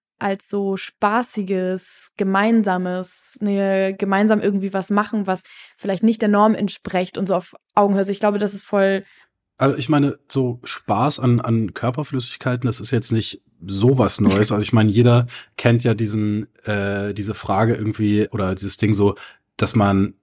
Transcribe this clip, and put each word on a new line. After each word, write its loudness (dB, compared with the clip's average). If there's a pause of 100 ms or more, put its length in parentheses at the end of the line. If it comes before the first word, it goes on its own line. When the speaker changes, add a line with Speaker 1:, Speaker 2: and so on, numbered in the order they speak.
(200)
Speaker 1:
als -4
so -2
spaßiges, -2
gemeinsames, 0
ne, 0
gemeinsam 2
irgendwie -2
was -4
machen, -2
was -4 (360)
vielleicht -4
nicht 2
der 2
Norm 4
entspricht -4
und -4
so 0
auf -6 (180)
Augenhöhe. 4
Also -2
ich -6
glaube, 2
das -2
ist -10
voll 0 (540)
Speaker 2:
Also 2
ich -4
meine, 2
so -2
Spaß -2
an, 4
an -2
Körperflüssigkeiten, -4
das -2
ist -8
jetzt 0
nicht -2 (240)
sowas 2
Neues. 4
Speaker 1:
<laughs> -
Speaker 2:
Also 0
ich -4
meine, 6
jeder 6 (320)
kennt 2
ja 2
diesen, -2 (180)
äh, -4
diese -6
Frage 0
irgendwie 0
oder -2
dieses -8
Ding 2
so, 2 (420)
dass 0
man, 2